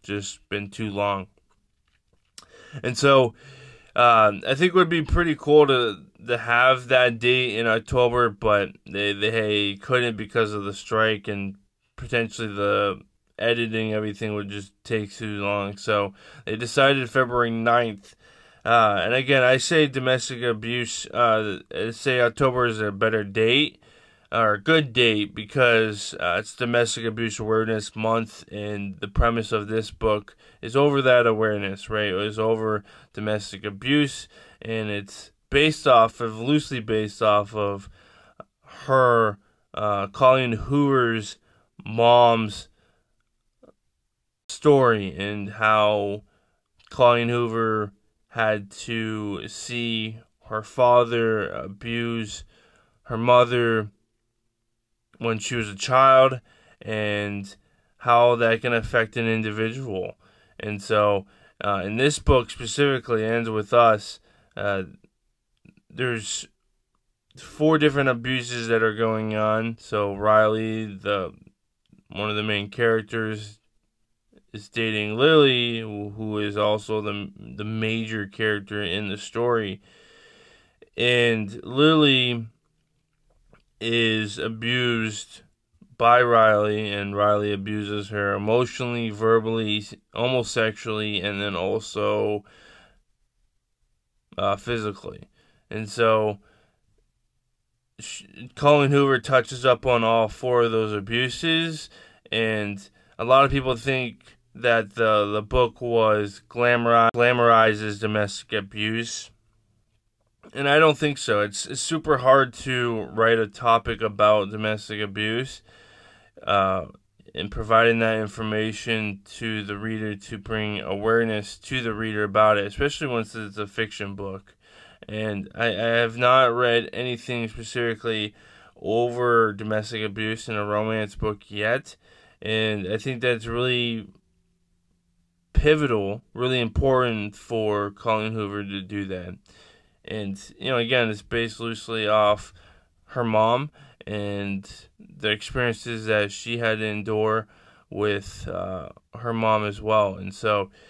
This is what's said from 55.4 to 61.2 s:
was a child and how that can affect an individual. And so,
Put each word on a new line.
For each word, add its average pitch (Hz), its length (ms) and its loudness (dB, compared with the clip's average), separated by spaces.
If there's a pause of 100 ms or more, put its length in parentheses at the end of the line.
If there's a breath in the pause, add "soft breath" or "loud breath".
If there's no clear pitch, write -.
was 110 120 -2
a 101 60 -10
child 131 640 6 (400 soft breath)
and 104 760 -6 (420)
how 120 380 6
that 113 260 2
can 123 100 -2
affect 117 440 -2
an 117 100 -2
individual. 110 920 -4 (440 soft breath)
And 104 200 -8
so, 104 460 2 (360 soft breath)